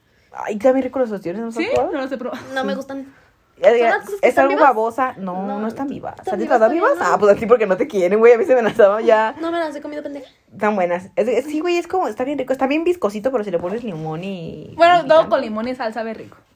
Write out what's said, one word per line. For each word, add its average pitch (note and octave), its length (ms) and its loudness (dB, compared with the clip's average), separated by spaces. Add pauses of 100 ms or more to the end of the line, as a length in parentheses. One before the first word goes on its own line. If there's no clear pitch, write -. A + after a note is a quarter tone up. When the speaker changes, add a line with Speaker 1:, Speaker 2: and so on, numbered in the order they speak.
(320)
Speaker 1:
Ay, A2+ 300 -8
¿saben C4 220 4
rico B3+ 160 -4
los A#3 120 -2
ostiones? F#3+ 300 -8
¿No A#3 100 -8
Speaker 2:
¿Sí? D#4+ 240 -4
Speaker 1:
son C#4+ 160 0
Speaker 2:
No C#4 100 -4
los C4 100 -8
he B3+ 60 -6
probado. B3 240 -10 (120)
Speaker 3:
No C4+ 100 -4
me C#4 100 -4
Speaker 1:
Sí. C4 40 -6
Speaker 3:
gustan. C4+ 360 -12 (440)
Speaker 1:
Es, A3+ 220 4
Speaker 3:
¿Son A#3 80 2
las - 120 2
cosas - 100 -14 (100)
que - 80 2
Speaker 1:
es - 40 2
Speaker 3:
están C4 140 2
Speaker 1:
algo C#4+ 120 0
Speaker 3:
vivas? D4 120 6
Speaker 1:
babosa. A3+ 480 -2
No, F#3 300 -8
Speaker 3:
No. G3+ 120 -6
Speaker 1:
no G#3+ 80 -6
están C#4 200 -8
vivas. - 320 -10
Speaker 3:
¿Están - 140 -8
Speaker 1:
¿A - 40 -4
ti - 20 -4
te E4 40 -4
Speaker 3:
vivas C#4 160 2
Speaker 1:
las - 0 -
dan A3 180 6
Speaker 3:
todavía? A#4+ 180 2
Speaker 1:
vivas? F#3 140 -2
Speaker 3:
No. F3 60 2
Speaker 1:
Ah, F#3+ 40 0
pues G3+ 160 6
a - 40 -2
ti A#3+ 60 -4
porque A3 200 4
no F#3 120 2
te - 100 -2
quieren, G3 320 0
güey. A#3+ 140 8
A A3+ 40 4
mí G#3+ 60 0
se A#3 120 2
me A#3+ 60 4
las G#3 140 0
daban A3 300 4
ya. A3 340 4
Speaker 3:
No E4 120 -4
me E4+ 80 -2
las D#4 160 -4
he C#4+ 60 -12
comido, D4 220 -10
pendeja. C#4+ 260 -14 (220)
Speaker 1:
Están G#3+ 240 -2
buenas. F3+ 300 0 (100)
Es, G#3+ 140 0
es, B3 160 0
sí, D4+ 160 -4
güey, F4 160 0
es F4 100 -4
como, F#4 220 -2
está B3 160 -6
bien C#4+ 120 -4
rico. B3+ 140 -4
Está C4+ 160 -2
bien D#4 160 0
viscosito, A#3 480 -2
pero A3+ 140 -2
si G3 60 -8
le E3+ 80 0
pones G3+ 240 -6
limón D#3+ 420 -8
y, F3 500 -12
Speaker 2:
Bueno, E4+ 300 4
Speaker 1:
y - 20 -6
Speaker 2:
todo D#4 120 6
Speaker 1:
tanto. B3+ 100 2
Speaker 2:
con C#4+ 120 0
limón A3 280 -6
y B3+ 60 -6
sal A3+ 180 -6
sabe A3+ 200 -8
rico. - 220 -18 (200)